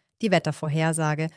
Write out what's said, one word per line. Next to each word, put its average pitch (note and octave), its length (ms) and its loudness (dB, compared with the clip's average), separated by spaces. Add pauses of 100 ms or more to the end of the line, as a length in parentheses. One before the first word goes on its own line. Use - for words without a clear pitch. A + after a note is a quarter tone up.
(220)
die A3 80 2
Wettervorhersage D#3+ 1080 0